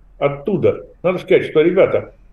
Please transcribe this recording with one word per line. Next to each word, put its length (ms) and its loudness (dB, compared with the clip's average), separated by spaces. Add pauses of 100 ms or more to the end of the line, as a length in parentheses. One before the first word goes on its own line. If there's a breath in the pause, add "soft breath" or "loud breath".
(180)
оттуда. 680 -2 (160)
Надо 160 -2
сказать, 280 2
что, 160 0
ребята, 520 0 (180)